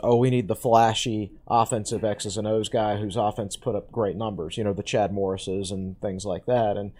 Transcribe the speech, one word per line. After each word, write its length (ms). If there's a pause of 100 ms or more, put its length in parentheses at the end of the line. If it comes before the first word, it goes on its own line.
"Oh, 140
we 140
need 180
the 80
flashy 720 (160)
offensive 560
X's 340
and 80
O's 240
guy 280
whose 200
offense 400
put 200
up 160
great 240
numbers," 420
you 60
know, 80
the 100
Chad 300
Morrises 580
and 300
things 240
like 220
that. 300
And 240